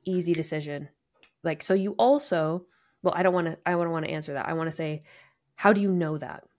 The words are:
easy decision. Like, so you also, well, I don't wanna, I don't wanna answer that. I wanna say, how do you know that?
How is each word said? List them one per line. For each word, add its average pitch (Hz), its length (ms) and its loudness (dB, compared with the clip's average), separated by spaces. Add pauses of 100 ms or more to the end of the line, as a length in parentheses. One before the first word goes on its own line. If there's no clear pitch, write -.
easy 175 300 0
decision. 147 560 -6 (520)
Like, 156 200 -4
so 185 120 2
you 196 240 -2
also, 180 680 2 (360)
well, 185 120 2
I 180 80 0
don't 185 120 4
wanna, 165 320 -2
I 180 60 2
don't 170 180 0
wanna 160 180 -2
answer 156 240 -6
that. 139 160 -6
I 165 60 -2
wanna 160 180 -2
say, 156 300 -6 (540)
how 202 160 6
do 202 80 4
you 202 100 2
know 165 280 0
that? - 260 -12 (140)